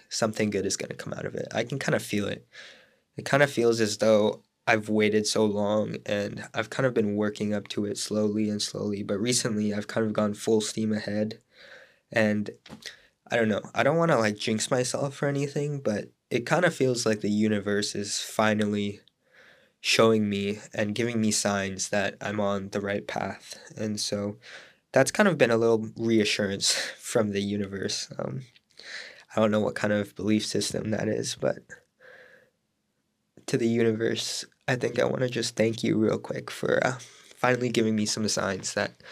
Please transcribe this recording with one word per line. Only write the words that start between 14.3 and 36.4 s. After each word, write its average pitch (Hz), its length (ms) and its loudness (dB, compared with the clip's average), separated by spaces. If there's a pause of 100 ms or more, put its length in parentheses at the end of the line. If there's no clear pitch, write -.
jinx 110 340 -2
myself 127 520 -2
or 147 40 0
anything, 143 540 -2
but 104 300 -2 (200)
it 120 160 -2
kinda 165 240 4
feels 127 360 2
like 107 140 2
the 101 100 -2
universe 104 640 2
is 101 260 -4
finally 104 800 0 (800)
showing 113 480 4
me 101 300 -2 (160)
and 104 200 -2
giving 117 260 -2
me 110 100 2
signs 98 600 -2
that 101 300 0
I'm 104 200 -4
on 101 300 -2
the 104 100 -2
right 101 260 -4
path. - 520 -8 (180)
And 107 240 -4
so 104 380 -4 (540)
that's 135 180 6
kind 214 180 4
of 156 100 2
been 123 120 6
a 117 60 4
little 113 400 4
reassurance 107 760 2
<laughs> - 260 -4
from 107 320 0
the 101 100 -2
universe. 101 680 -4 (100)
Um, 135 240 -6 (920)
I 110 60 2
don't 110 100 4
know 107 100 2
what 101 140 0
kind 107 180 0
of 101 240 -2
belief 107 280 0
system - 460 -4
that 110 180 -2
is, 117 280 -4
but - 220 -2 (1900)
to 135 100 -2
the 117 120 2
universe, 113 760 0 (220)
I 131 100 0
think 120 220 -2
I 123 60 6
wanna 127 240 0
just 120 260 -4
thank 113 300 0
you 110 120 4
real 107 220 2
quick - 320 -8